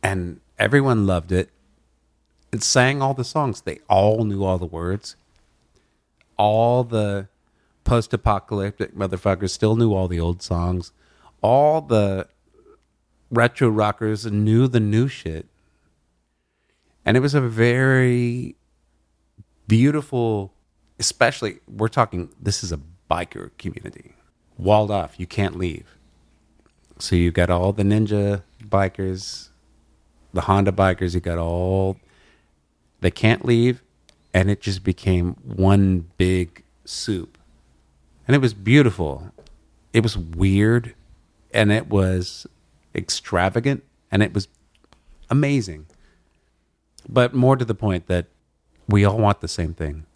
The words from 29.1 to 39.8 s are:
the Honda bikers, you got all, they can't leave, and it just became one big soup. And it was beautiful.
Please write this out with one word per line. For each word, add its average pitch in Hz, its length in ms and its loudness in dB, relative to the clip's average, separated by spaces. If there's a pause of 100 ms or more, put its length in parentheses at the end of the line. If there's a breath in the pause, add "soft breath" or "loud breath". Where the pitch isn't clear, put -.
the 90 80 -2
Honda 98 300 2
bikers, 92 440 0
you 90 40 0
got 85 180 -6
all, 92 600 -2 (1040 soft breath)
they 92 100 2
can't - 320 0
leave, 120 380 2 (520)
and 92 160 2
it 101 120 -2
just 92 220 -6
became 90 500 0 (100)
one 95 760 2
big 92 460 -2 (220)
soup. - 520 -8 (920)
And 131 80 2
it 143 40 4
was 123 140 0
beautiful. 95 800 2 (600)